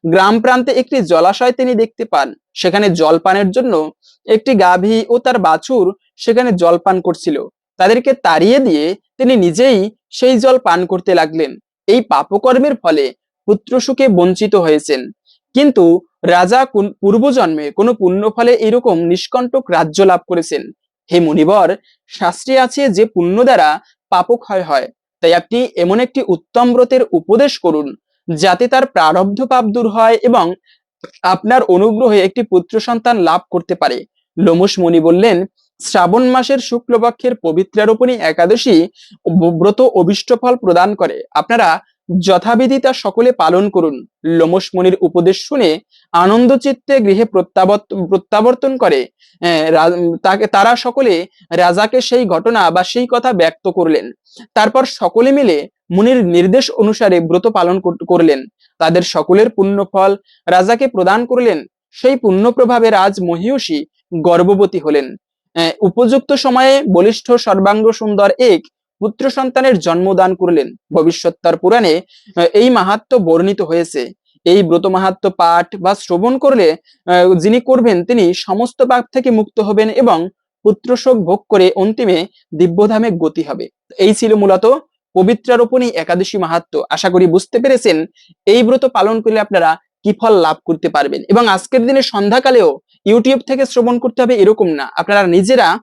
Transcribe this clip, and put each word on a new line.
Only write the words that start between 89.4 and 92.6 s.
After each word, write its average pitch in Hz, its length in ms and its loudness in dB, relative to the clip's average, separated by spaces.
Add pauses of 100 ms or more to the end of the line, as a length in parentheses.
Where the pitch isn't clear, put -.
আপনারা 170 360 0 (260)
কি 208 100 -2
ফল 220 200 0
লাভ 165 320 2
করতে 165 240 -4
পারবেন। 143 400 -2
এবং 208 200 2
আজকের 226 380 -2
দিনে 269 160 0
সন্ধ্যাকালেও 208 760 0 (300)